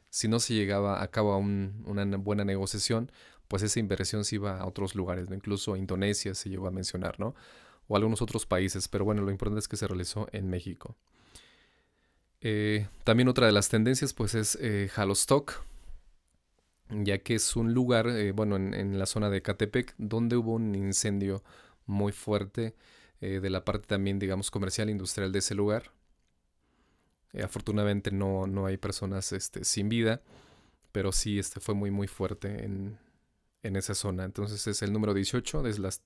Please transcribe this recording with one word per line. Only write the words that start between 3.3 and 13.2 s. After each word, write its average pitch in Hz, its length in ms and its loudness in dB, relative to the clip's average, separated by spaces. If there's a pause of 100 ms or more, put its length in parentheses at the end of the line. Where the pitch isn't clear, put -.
pues 98 140 0
esa 107 180 2
inversión 98 440 0
se 110 120 -2
iba 98 220 -4
a 95 80 -6
otros 95 280 -4
lugares, 90 360 -2
¿no? 95 40 -6
Incluso 101 400 -2
a 95 40 -2
Indonesia 98 560 0
se - 160 -6
llegó 95 160 -4
a 92 60 -2
mencionar, 92 460 -4
¿no? 127 160 -4 (540)
O 104 80 4
algunos 110 240 4
otros 113 240 0
países, 95 440 2
pero 98 160 0
bueno, 104 180 2
lo 98 80 0
importante 104 300 0
es - 80 -6
que 107 80 -6
se 101 100 0
realizó 92 460 -4
en 95 180 -2
México. - 460 -6 (1500)
Eh, 107 460 2 (160)
también 120 240 6